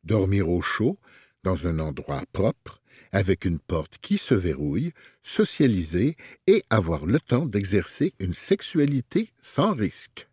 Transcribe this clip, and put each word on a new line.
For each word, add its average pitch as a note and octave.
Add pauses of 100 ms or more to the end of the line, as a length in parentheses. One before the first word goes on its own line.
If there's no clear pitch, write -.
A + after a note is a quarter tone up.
Dormir F#2+
au F2
chaud, - (440)
dans F#2
un E2
endroit D2 (100)
propre, - (300)
avec F#2+
une E2
porte -
qui G3+
se -
verrouille, F2 (300)
socialiser A2 (300)
et G3
avoir E2
le G#2+
temps C3
d'exercer G2+
une F2
sexualité D3+
sans G3
risque. -